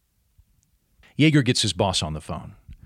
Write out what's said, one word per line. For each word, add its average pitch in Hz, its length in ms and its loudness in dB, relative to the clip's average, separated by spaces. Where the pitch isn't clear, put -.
Jaeger 147 260 4
gets 120 200 0
his 104 100 -2
boss 92 280 -2
on 78 120 -6
the 76 80 -8
phone, - 340 -14